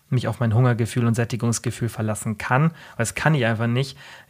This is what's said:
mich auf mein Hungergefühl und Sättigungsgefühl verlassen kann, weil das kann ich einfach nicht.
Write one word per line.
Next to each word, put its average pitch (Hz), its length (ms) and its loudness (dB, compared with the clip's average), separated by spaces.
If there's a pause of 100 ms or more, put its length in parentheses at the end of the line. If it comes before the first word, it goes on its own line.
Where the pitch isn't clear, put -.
(120)
mich 113 160 0
auf 110 120 -4
mein 117 140 2
Hungergefühl 120 540 2
und 117 80 2
Sättigungsgefühl 117 760 -2
verlassen 107 480 -4
kann, 135 280 2
weil - 340 -4
das - 160 -2
kann 151 180 2
ich 123 140 2
einfach 113 180 0
nicht. 123 320 -2 (320)